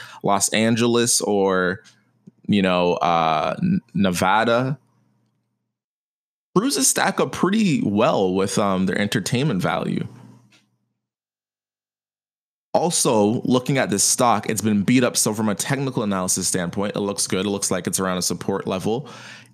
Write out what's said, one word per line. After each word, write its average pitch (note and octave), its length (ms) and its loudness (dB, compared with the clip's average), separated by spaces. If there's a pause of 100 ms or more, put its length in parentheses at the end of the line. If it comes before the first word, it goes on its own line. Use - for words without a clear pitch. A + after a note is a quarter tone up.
(240)
Los G2+ 260 0
Angeles A#2 720 2
or, F#2+ 600 0 (680)
you G#2 140 2
know, F2+ 340 2
uh, D#2+ 680 2
N-, - 200 0 (140)
Nevada, A2 840 0 (1800)
cruises C4 320 2
stack E3+ 320 0
up D3 120 0
pretty F#3+ 500 2
well G2+ 540 2
with, F#2+ 240 0
um, F#2+ 260 2
their - 140 -2
entertainment A2 640 -2
value. - 460 -2 (2750)
Also, A#2+ 680 2
looking B2+ 340 2
at G#2 120 0
this G2 140 0
stock, A2+ 460 2
it's G2+ 120 -4
been G#2 220 2
beat B2 200 4
up. A#2 140 0
So A2 160 0
from A2 160 -2
a G2+ 60 -2
technical C3+ 480 -4
analysis F#2+ 440 -2
standpoint, F#2+ 480 -4
it G2+ 60 -2
looks G2+ 240 -4
good. F#2+ 200 -2
It G#2 40 -2
looks G2 220 -2
like F#2 160 -4
it's G2 120 -2
around F#2 180 -2
a F2+ 40 -2
support F#2+ 460 -4
level. G#2 420 -4 (440)